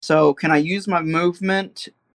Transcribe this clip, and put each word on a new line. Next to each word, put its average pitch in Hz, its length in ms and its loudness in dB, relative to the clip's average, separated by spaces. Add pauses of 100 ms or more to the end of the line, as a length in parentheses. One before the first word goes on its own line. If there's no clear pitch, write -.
So 156 300 4
can 156 180 -2
I 151 60 4
use 185 300 -2
my 180 140 0
movement? 175 840 -2 (320)